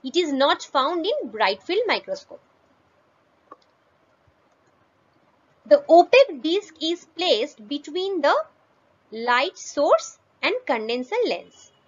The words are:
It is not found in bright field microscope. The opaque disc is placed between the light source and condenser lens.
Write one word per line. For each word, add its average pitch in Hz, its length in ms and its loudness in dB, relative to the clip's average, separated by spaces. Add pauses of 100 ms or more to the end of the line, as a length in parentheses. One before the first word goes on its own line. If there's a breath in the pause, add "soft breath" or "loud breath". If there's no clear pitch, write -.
It 262 120 -6
is 339 140 0
not 285 320 0
found 320 440 -2
in 453 240 -4
bright 208 320 -2
field 415 240 -2
microscope. 196 540 -6 (3250)
The 277 240 4
opaque 349 540 6
disc 349 400 -4
is 339 240 -6 (100)
placed 277 500 -2
between 330 540 -6
the 403 240 0 (680)
light 240 460 -2
source - 600 -2 (240)
and 330 120 -2 (120)
condenser 247 500 -4 (100)
lens. - 460 -10 (160)